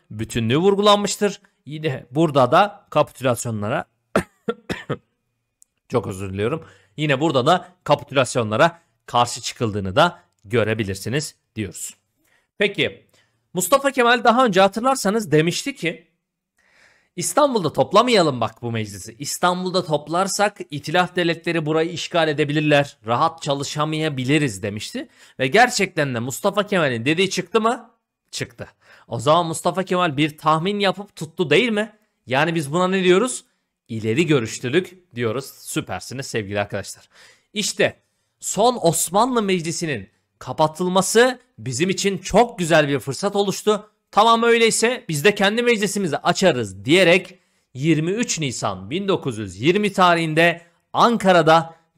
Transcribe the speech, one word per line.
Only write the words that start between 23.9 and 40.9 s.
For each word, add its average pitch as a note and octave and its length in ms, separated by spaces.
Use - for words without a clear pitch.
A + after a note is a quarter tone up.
demişti. G#2+ 440
Ve C3 80
gerçekten F3+ 680
de A2+ 40
Mustafa G3 480
Kemal'in C3 380
dediği F3 240
çıktı F#3 320
mı? A#3 300
Çıktı. - 360
O A#2 120
zaman D#3 260
Mustafa E3+ 380
Kemal F3+ 340
bir D3+ 200
tahmin D#3+ 420
yapıp G3 360
tuttu D#3+ 340
değil A3 200
mi? G#3+ 240
Yani D3+ 300
biz C#3+ 180
buna F3+ 140
ne F#3+ 160
diyoruz? F#3+ 400
İleri A2+ 380
görüşlülük C3 880
diyoruz. A2 300
Süpersiniz - 840
sevgili G2+ 320
arkadaşlar. - 500
İşte G3+ 460
son A3+ 420
Osmanlı G#3+ 600
Meclisi'nin E3 680
kapatılması F3+ 1000